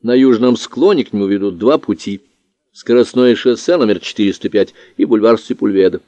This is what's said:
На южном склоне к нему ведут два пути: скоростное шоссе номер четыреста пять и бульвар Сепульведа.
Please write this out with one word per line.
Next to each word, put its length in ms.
На 120
южном 420
склоне 480
к 80
нему 140
ведут 320
два 200
пути: 420
скоростное 640
шоссе 400
номер 240
четыреста 480
пять 260
и 80
бульвар 340
Сепульведа. 680